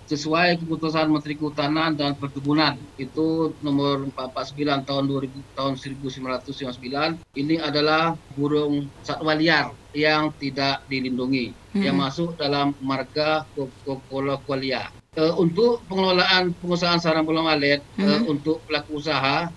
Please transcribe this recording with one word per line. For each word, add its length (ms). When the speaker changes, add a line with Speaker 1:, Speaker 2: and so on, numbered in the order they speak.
Speaker 1:
sesuai 560
keputusan 480
Menteri 240
Kehutanan 640
dan 160
Perkebunan, 640
itu 640
nomor 480
empat 240
empat 140
sembilan 320
tahun 240
dua 160
ribu, 120
tahun 160
seribu 320
sembilan 320
ratus 240
lima 80
puluh 80
sembilan, 320
ini 180
adalah 560
burung 480
satwa 320
liar 400
yang 400
tidak 480
dilindungi, 640
Speaker 2:
Hmm. 80
Speaker 1:
yang 160
masuk 400
dalam 320
marga 580
Coccoloccolia. 1400
Eh, 160
untuk 560
pengelolaan 720
pengusahaan 400
sarang 240
burung 240
walet, 320
eh, 80
Speaker 2:
Hmm. 240
Speaker 1:
untuk 400
pelaku 320
usaha 540